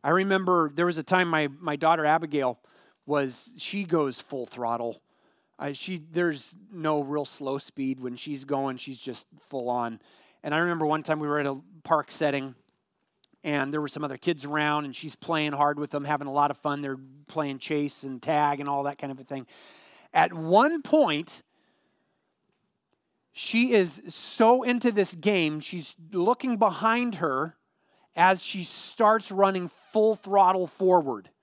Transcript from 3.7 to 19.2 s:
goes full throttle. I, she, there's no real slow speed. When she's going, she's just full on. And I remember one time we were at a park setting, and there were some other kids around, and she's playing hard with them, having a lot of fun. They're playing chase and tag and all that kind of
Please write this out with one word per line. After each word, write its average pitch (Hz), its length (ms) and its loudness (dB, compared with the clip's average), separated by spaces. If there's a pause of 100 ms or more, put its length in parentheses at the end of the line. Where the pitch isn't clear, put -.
goes 151 360 0
full 127 260 -8
throttle. 117 540 -4 (580)
I, 143 140 -6
she, 170 300 -10 (100)
there's 165 420 -2 (160)
no 156 300 -2
real 143 240 -4
slow 139 340 -6
speed. 131 420 -6
When 123 160 -8
she's 139 280 -10
going, 139 320 -4
she's 127 220 -14
just - 280 -12 (220)
full 123 200 -6
on. 117 320 -4 (420)
And 147 120 -4
I 160 40 2
remember 170 280 0
one 151 160 2
time 156 180 -2
we 151 60 -4
were 147 140 0
at 139 60 -2
a 139 120 -4 (240)
park 151 300 0
setting, 139 420 -2 (880)
and 143 300 -2
there 151 80 -2
were 147 80 -6
some 151 160 -8
other 135 140 -8
kids 160 260 -2
around, 151 400 0
and 135 100 -10
she's - 220 -12
playing 151 360 -2
hard 147 260 2
with 147 120 -4
them, 143 140 -4
having 143 240 -2
a 135 40 -6
lot 143 180 4
of 139 80 -6
fun. 143 240 -4
They're 135 160 -6 (300)
playing 143 300 -4
chase 147 440 -4
and 131 180 -10
tag 147 400 0
and 143 80 -6
all 139 160 -2
that 139 140 -6
kind 139 120 -8
of 131 100 -12